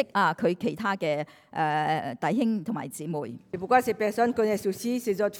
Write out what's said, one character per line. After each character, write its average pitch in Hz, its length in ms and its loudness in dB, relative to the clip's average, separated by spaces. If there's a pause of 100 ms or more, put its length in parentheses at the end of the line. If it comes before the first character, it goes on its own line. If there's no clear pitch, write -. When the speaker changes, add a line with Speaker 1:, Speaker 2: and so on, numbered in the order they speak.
(140)
Speaker 1:
啊， 180 200 4
佢 170 240 2
其 - 160 -2
他 196 220 -2
嘅， 151 300 0 (260)
呃， 151 640 0
弟 175 240 0
兄 220 240 0
同 233 100 -4
埋 139 140 -6
姊 151 180 -10
妹。 143 320 -6 (140)
Speaker 2:
C'est 175 80 -6
pourquoi 247 220 4
ces 247 120 0
personnes 233 400 2
connaissent 214 320 2
aussi 240 360 -2
ses 202 160 0
autres 208 220 0